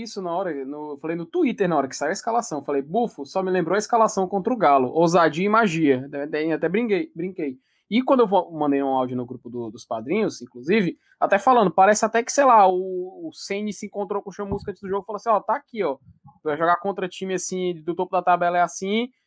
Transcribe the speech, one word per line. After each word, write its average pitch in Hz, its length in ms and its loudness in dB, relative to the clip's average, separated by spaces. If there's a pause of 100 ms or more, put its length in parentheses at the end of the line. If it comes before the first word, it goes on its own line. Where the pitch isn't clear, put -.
isso 214 180 -10
na 175 140 -4
hora, 165 320 -4
no, 147 320 -10
falei 160 180 -6
no 170 80 -6
Twitter 226 440 0
na 165 80 2
hora 135 100 2
que - 80 -10
saiu 143 140 -4
a 170 40 0
escalação. 214 520 -4
Falei, 139 180 -2
"Bufo, 170 420 -4
só 190 200 -4
me 185 80 -2
lembrou 180 240 0
a - 20 0
escalação 208 480 2
contra 196 260 -2
o 254 40 -2
Galo. 139 360 4
Ousadia 165 540 2
e - 20 0
magia." 160 600 2 (180)
Até, 156 260 -2
até 156 160 0
brinquei, 196 460 -2
brinquei. 165 440 -8 (300)
E 226 140 2
quando 262 180 4
eu 233 60 4
vou, 180 240 0
mandei 147 320 0
um 139 60 -2
áudio 127 280 -2
no 123 80 -4
grupo 120 240 -14
do, 117 220 -8
dos 110 160 -16
padrinhos, 143 560 -4
inclusive, 160 560 -2 (220)
até 196 180 2
falando, 226 320 4
parece 202 340 4
até 226 200 0
que, - 80 -8
sei 285 120 4
lá, 202 220 8
o, 185 600 -2
o - 40 -14
Ceni 208 400 -6
se - 140 -12
encontrou 202 340 -6
com 196 100 -12
o - 20 -12
Chamusca 202 400 -6
antes 185 100 -18
do 196 60 -8
jogo 196 160 -2
e - 20 -20
falou 214 120 -8
assim, 240 100 -8
"Ó, 214 120 4
tá 214 140 -2
aqui, 233 300 -6
ó. 139 120 -2 (460)
Vai 151 160 -2
jogar 170 220 4
contra 190 280 -4
time, 190 260 -6
assim, 180 500 -4
do 170 100 -4
topo 180 160 -6
da 185 120 0
tabela 175 360 2
é 175 40 4
assim, 208 480 -2 (160)